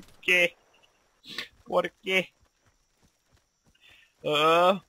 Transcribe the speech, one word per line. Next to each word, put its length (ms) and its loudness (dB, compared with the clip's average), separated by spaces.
quê? 320 0
Por 240 -4
quê? 260 -4
Ah, 640 2